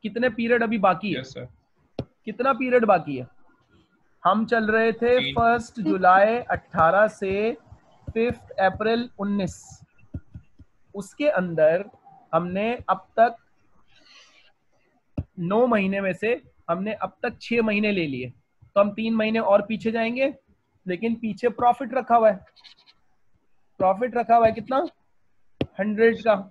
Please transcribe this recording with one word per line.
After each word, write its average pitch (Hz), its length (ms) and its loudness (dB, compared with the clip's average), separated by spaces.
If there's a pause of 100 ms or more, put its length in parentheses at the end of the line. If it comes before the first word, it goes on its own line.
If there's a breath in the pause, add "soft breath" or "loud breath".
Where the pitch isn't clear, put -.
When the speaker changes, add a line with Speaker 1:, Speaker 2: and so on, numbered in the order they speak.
Speaker 1:
कितने 233 260 -2
पीरियड 233 320 0
अभी 226 180 -2
बाकी 185 320 2
है? 131 80 -6
Speaker 2:
यस, 131 80 -14
सर। 123 200 -16 (760)
Speaker 1:
कितना 240 300 -2
पीरियड 247 320 2
बाकी 156 300 2
है? 123 100 -10 (960)
हम 202 240 2
चल 226 200 -2
रहे 220 260 2
थे 233 260 0
Speaker 2:
तीन। 254 160 -4
Speaker 1:
first 233 460 0
July 196 560 4
अठारह 180 720 0
से 202 440 -4 (560)
fifth 233 420 -4 (120)
April 220 460 0 (100)
उन्नीस। 196 380 -4 (1400)
उसके - 360 -6
अंदर 170 540 0 (480)
हमने 180 400 -2 (160)
अब 190 180 -4 (120)
तक 233 180 4 (2000 soft breath)
नौ 202 260 0
महीने 196 340 0
में 190 140 -4
से 233 260 -4 (300)
हमने 190 240 -4
अब - 280 -10
तक 240 180 -8
छह 233 220 -2
महीने 214 300 0
ले 175 140 -2
लिए, 127 240 -8
तो - 500 -6
हम 202 120 4
तीन 220 220 -4
महीने 220 260 0
और 202 220 4
पीछे 226 280 -4
जाएंगे, 240 420 -2 (540)
लेकिन 196 300 -4
पीछे 233 340 -4
profit 240 440 0
रखा 240 220 0
हुआ 220 140 6
है। 190 140 -6 (1400)
Profit 196 360 0
रखा 233 200 4
हुआ 226 100 6
है 220 60 4
कितना? 262 340 -2 (920)
हंड्रेड 220 440 2
का। 220 120 4 (160)